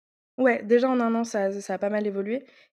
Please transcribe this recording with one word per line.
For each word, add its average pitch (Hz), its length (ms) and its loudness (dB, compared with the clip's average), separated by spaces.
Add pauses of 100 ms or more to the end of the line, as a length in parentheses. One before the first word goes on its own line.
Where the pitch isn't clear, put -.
(380)
Ouais, 254 260 2
déjà 240 260 4
en 254 100 2
un 226 160 2
an, 233 80 0
ça, 202 280 -2 (100)
ça 190 140 -6
a - 20 -2
pas 202 120 -2
mal 208 180 -2
évolué. 202 380 -4 (280)